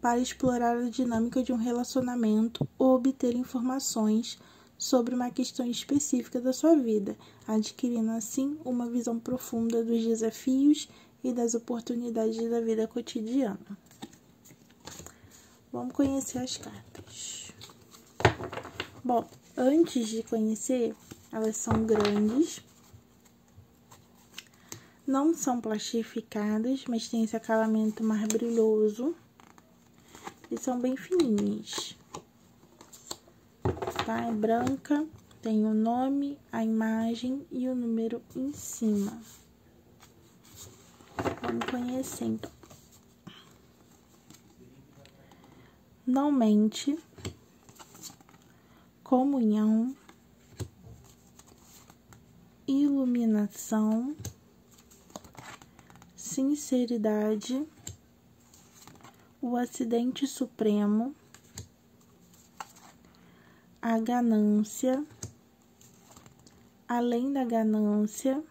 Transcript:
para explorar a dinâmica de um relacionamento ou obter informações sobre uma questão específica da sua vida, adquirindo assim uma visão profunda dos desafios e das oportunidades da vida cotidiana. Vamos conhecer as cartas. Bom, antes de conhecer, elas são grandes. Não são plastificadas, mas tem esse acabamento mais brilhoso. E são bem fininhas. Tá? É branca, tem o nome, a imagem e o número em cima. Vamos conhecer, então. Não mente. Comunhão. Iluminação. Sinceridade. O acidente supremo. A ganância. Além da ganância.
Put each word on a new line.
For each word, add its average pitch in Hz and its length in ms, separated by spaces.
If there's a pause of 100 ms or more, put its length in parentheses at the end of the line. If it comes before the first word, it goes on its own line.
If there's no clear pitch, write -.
para 240 200
explorar 240 560
a 240 120
dinâmica 240 540
de 247 100
um 240 40
relacionamento 240 1080 (120)
ou 262 160
obter 254 400
informações 240 1040 (400)
sobre 247 360
uma 247 180
questão 247 340
específica 247 760
da 254 120
sua 311 240
vida, 214 420 (280)
adquirindo 220 640
assim 269 520
uma 240 240
visão 233 300
profunda 233 680
dos 233 180
desafios 254 840 (340)
e 254 100
das 240 220
oportunidades 233 960
da 233 120
vida 220 260
cotidiana. 226 920 (2000)
Vamos 254 200
conhecer 269 460
as 254 180
cartas. - 960 (1500)
Bom, 240 240 (280)
antes 269 520
de 220 140
conhecer, 226 720 (380)
elas 220 240
são 220 280
grandes. 214 800 (2500)
Não 285 280
são 247 260
plastificadas, 220 1300
mas 226 220
tem 226 160
esse 220 120
acabamento 220 680
mais 214 260
brilhoso. 220 840 (1300)
E 233 80
são 247 240
bem 254 160
fininhas. 214 1000 (2000)
Tá? 233 200
É 233 60
branca, 247 720 (380)
tem 214 220
o 220 100
nome, 262 640 (140)
a 226 120
imagem 226 840
e 254 180
o 254 60
número 233 480 (140)
em 262 160
cima. 214 680 (2250)
Vamos 233 240
conhecer, 247 580
então. 220 260 (3500)
Não 269 240
mente. 220 680 (2000)
Comunhão. 233 880 (2750)
Iluminação. 240 1500 (2000)
Sinceridade. 240 1500 (1800)
O 247 140
acidente 240 680
supremo. 214 880 (2750)
A 226 160
ganância. 226 1080 (1800)
Além 240 460
da 269 120
ganância. 214 1080